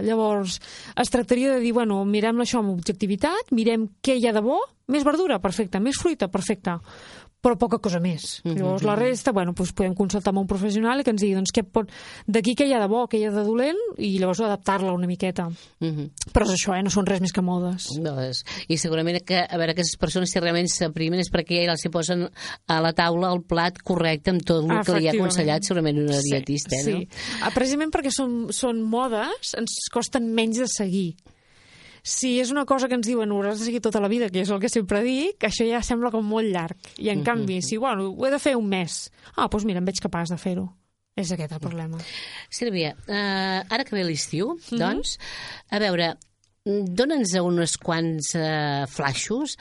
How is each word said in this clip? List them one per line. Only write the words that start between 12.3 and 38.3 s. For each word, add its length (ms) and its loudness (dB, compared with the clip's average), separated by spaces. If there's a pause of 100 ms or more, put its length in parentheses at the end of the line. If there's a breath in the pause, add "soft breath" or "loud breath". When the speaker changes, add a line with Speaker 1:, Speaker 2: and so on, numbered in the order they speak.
Speaker 1:
què 80 6
hi 80 4
ha 80 4
de 80 2
bo, 160 2
què 140 0
hi 80 2
ha 20 0
de 160 0
dolent, 320 2 (240)
i 160 0
llavors 240 2
adaptar-la 540 0
una 100 0
miqueta. 400 -2 (340 loud breath)
Speaker 2:
Mhm. 280 -2 (260)
Speaker 1:
Però 140 4
és 80 2
això, 180 0
eh? 80 0
No 80 0
són 160 2
res 160 2
més 100 0
que 140 0
modes. 400 -2 (160)
Speaker 2:
No, 180 -2
és, 220 -4 (260 loud breath)
i 140 0
segurament 420 0
que, 140 0 (100)
a 140 -4
veure, 140 0
aquestes 260 -2
persones, 320 0
si 80 2
realment 260 2
s'aprimen, 540 0
és 100 -2
perquè 360 2
ja 100 2
els 80 -6
hi 80 0
posen 320 0 (400 loud breath)
a 160 2
la 160 2
taula 340 2
el 120 0
plat 340 0
correcte 560 0
amb 100 2
tot 200 2
el 40 2
que 60 4
li 60 4
ha 20 0
Speaker 1:
Efectivament. 400 4
Speaker 2:
aconsellat, 480 2
segurament, 320 2
una 160 2
Speaker 1:
Sí, 140 0
Speaker 2:
dietista, 500 -2
Speaker 1:
sí. 120 0
Speaker 2:
no? 120 -2 (380 loud breath)
Speaker 1:
Ah, 100 0
precisament 400 0
perquè 160 0
són, 420 -2
són 300 -2
modes, 760 -2
ens 220 -4 (160)
costen 400 -2
menys 240 0
de 100 0
seguir. 440 0 (920 loud breath)
Si 340 0
és 140 0
una 160 0
cosa 180 4
que 60 0
ens 140 0
diuen, 240 0
"Ho 100 0
hauràs 160 0
de 80 -4
seguir 160 -2
tota 180 2
la 80 2
vida", 220 2
que 120 0
és 100 -2
el 80 0
que 100 0
sempre 320 2
dic, 400 0
això 260 0
ja 140 0
sembla 300 0
com 120 0
molt 240 0
llarg. 300 -2 (200)
I, 120 -2
en 100 0
Speaker 2:
Mhm. 60 -2
Speaker 1:
canvi, 380 0
si, 140 -2
bueno, 340 -2
ho 160 -4
he 40 4